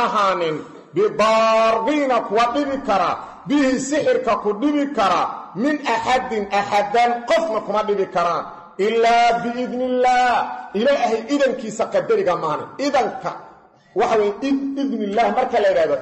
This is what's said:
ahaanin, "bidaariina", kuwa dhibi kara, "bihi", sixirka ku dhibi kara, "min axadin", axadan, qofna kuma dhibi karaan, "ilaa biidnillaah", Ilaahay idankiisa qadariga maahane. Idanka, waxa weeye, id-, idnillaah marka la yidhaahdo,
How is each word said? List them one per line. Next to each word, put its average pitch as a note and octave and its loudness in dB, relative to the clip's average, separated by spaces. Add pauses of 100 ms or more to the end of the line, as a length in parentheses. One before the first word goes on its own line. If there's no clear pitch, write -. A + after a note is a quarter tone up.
ahaanin, F3+ 0 (340)
"bidaariina", A3+ 2
kuwa A3 2
dhibi C#4 -2
kara, F3+ 0 (320)
"bihi", C4 2
sixirka B3+ 0
ku G#3 -2
dhibi C#4+ 0 (100)
kara, F3 2 (300)
"min C#4 -2
axadin", A#3 -2
axadan, G#3 2 (160)
qofna A3 0
kuma G3+ -2
dhibi G3+ 0
karaan, E3+ -2 (300)
"ilaa A3+ 4
biidnillaah", B3 0 (320)
Ilaahay A3+ 0
idankiisa A#3+ -2
qadariga F#3+ 0
maahane. D3+ -4 (100)
Idanka, C4 -2 (640)
waxa A3 2
weeye, G3+ 0
id-, C4+ -2
idnillaah G#3+ -2
marka B3+ 0
la G3 4
yidhaahdo, D#3+ 2